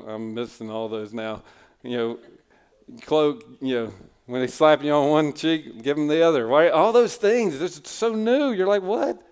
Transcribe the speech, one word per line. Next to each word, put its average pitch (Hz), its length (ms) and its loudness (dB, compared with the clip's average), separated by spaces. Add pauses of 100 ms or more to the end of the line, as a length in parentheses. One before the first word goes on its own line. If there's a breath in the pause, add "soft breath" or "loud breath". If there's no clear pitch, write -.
I'm 110 280 -10
missing 113 380 -10
all 110 180 -6
those 107 240 -10
now. 110 300 -8 (400 soft breath)
You 123 140 -6
know, 117 220 -4 (840 soft breath)
cloak, 151 420 0 (180)
you 131 140 -2
know, 113 180 -6 (320)
when 127 160 -6
they 127 60 -2
slap 151 360 4
you 147 80 0
on 147 180 4
one 151 240 2
cheek, 156 500 -4
give 143 140 0
'em 151 100 -2
the 160 140 2
other, 151 260 2
right? 151 240 6
All 170 200 4
those 226 240 4
things, 202 460 0
it's 160 280 -8
so 226 240 -2
new. 247 380 0
You're 190 160 -2
like, 202 140 2
"What? 214 400 -4 (100)